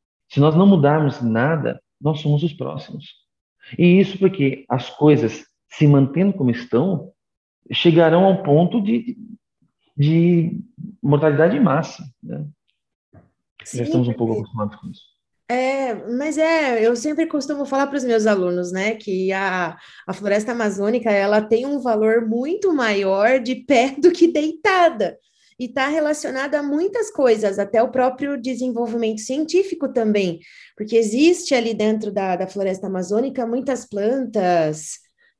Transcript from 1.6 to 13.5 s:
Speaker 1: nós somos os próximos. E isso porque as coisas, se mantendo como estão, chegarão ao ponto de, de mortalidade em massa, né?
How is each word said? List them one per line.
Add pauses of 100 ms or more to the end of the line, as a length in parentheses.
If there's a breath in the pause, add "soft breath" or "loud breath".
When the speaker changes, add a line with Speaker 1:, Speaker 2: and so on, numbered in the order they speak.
Speaker 1:
nós
somos
os
próximos. (640 loud breath)
E
isso
porque
as
coisas, (260)
se
mantendo
como
estão, (580)
chegarão
ao
ponto
de, (800)
de (420)
mortalidade
em
massa, (200)
né? (1200)